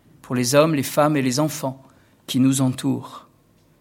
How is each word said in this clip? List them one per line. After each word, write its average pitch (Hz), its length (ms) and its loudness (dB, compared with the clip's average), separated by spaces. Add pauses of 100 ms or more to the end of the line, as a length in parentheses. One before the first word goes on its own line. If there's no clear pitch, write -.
(240)
pour - 100 -10
les 123 220 0
hommes, 156 180 4
les 139 80 0
femmes 151 340 0
et 135 60 0
les 131 180 -2
enfants 147 400 -4 (460)
qui 131 140 -2
nous 135 220 2
entourent, 127 680 -4 (540)